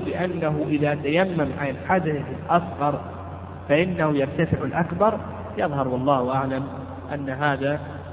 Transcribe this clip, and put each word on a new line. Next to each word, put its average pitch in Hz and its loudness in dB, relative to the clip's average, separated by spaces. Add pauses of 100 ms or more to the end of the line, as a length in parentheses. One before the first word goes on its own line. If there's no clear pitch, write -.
بأنه 156 0
إذا 147 2
تيمم 156 2 (120)
عن 143 -2
الحدث 156 0 (240)
الأصغر 147 2 (720)
فإنه 156 4
يرتفع 139 2
الأكبر، 175 2 (400)
يظهر 139 0
والله 127 2
أعلم 135 0 (500)
أن 143 -4
هذا، 139 0 (340)